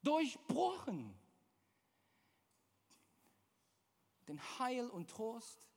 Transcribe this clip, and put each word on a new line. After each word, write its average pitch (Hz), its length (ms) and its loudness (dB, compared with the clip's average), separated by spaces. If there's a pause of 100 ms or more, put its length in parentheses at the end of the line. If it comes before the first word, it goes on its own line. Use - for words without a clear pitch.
Durchbrochen. 285 1120 2 (3000)
Denn 147 120 -8 (200)
Heil 254 320 2
und 175 180 -6
Trost 226 680 -8